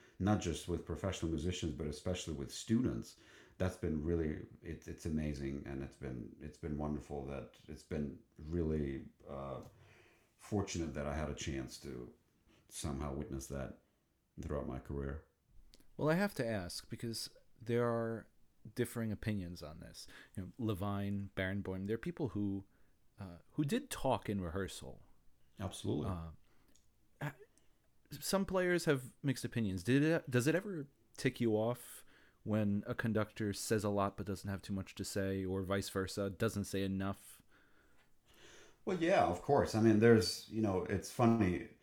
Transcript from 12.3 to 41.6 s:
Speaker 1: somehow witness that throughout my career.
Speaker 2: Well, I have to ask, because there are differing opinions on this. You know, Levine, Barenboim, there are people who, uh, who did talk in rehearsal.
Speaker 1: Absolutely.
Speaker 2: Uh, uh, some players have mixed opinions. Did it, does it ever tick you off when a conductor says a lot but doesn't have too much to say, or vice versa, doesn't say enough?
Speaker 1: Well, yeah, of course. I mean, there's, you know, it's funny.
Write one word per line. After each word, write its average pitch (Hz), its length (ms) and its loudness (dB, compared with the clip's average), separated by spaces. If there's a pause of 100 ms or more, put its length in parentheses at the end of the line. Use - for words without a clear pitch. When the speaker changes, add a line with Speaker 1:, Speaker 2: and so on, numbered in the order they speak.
Speaker 1:
somehow 71 440 -4
witness 67 340 -6
that 67 300 -6 (640)
throughout 71 260 -4
my 65 120 -6
career. 69 440 -6 (720)
Speaker 2:
Well, 139 120 0
I 160 60 4
have 202 200 0
to 127 100 -2
ask, 104 440 -4
because 113 400 -8 (340)
there 120 220 2
are 117 420 -2 (480)
differing 113 360 0
opinions 95 520 -4
on 78 160 -12
this. - 260 -14 (300)
You 95 80 -6
know, 92 60 -10 (100)
Levine, 101 760 -2
Barenboim, 95 520 -2
there 110 80 0
are - 20 -2
people 151 320 -4
who, 98 360 -2 (540)
uh, 87 200 -12 (140)
who 151 100 2
did 240 260 0
talk 120 400 0
in 101 120 0
rehearsal. 85 580 -6 (600)
Speaker 1:
Absolutely. 101 500 -2
Speaker 2:
Uh, - 1120 -12
uh, 147 40 -4 (920)
some 196 240 0
players 180 420 2
have 139 160 4 (220)
mixed 135 220 0
opinions. 98 360 0
Did 127 220 6
it, 156 260 2
does 120 160 4
it 156 100 6
ever 185 320 -4 (300)
tick 127 220 0
you 117 140 4
off 113 500 0 (400)
when 104 420 2
a 120 80 -4
conductor 107 600 0
says 107 300 0
a 104 60 2
lot 101 280 2
but 92 100 -6
doesn't 101 220 -4
have 98 120 -4
too - 120 -6
much 95 200 -4
to 98 100 -6
say, 98 400 0
or 95 200 0
vice 95 260 0
versa, 98 400 0
doesn't 101 360 0
say 98 180 0
enough? 98 580 -2 (1400)
Speaker 1:
Well, 185 140 0
yeah, 165 240 6
of - 180 2
course. 139 320 4
I 110 80 4
mean, 110 180 10
there's, 113 520 8
you 110 100 0
know, 95 260 2
it's 92 220 0
funny. 113 540 6 (200)